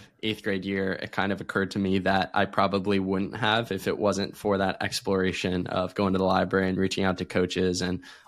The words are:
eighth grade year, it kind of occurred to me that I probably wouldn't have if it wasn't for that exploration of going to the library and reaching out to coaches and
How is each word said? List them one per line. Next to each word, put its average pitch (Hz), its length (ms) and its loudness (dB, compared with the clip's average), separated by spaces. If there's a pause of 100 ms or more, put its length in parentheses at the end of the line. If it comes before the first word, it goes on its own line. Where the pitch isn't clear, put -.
(240)
eighth 110 180 -2
grade 98 240 -2
year, 98 280 -2
it - 180 -8
kind 98 200 0
of 92 100 -4
occurred 98 300 -2
to 104 80 -2
me 95 200 2
that 95 340 2
I 101 120 2
probably 98 540 2
wouldn't 95 360 -2
have 113 360 0
if 95 160 -4
it 92 100 0
wasn't 98 380 0
for 101 220 0
that 95 240 0
exploration 92 840 0
of 90 260 -2
going 98 200 2
to 92 60 2
the 95 60 2
library 92 440 2
and 92 80 0
reaching 95 260 0
out 92 160 2
to 90 60 -4
coaches 90 560 0
and 90 200 -2 (260)